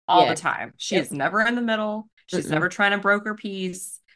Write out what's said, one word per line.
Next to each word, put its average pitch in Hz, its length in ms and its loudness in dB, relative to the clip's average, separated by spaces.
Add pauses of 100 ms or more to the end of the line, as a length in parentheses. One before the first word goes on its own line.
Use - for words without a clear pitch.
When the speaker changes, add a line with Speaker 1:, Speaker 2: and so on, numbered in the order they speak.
Speaker 1:
all 180 140 8
the 120 80 4
Speaker 2:
Yes. - 100 -2
Speaker 1:
time. 135 360 -4
She - 200 -6
Speaker 2:
Yep. - 80 2
Speaker 1:
is - 80 -10
never 165 300 0
in 233 140 0
the 240 60 -2
middle. 214 460 -2 (180)
She's - 200 -2
Speaker 2:
Mm-mm. - 40 -8
Speaker 1:
never 156 180 2
trying 202 240 2
to 202 60 0
broker 208 360 0
peace. 190 680 -6 (160)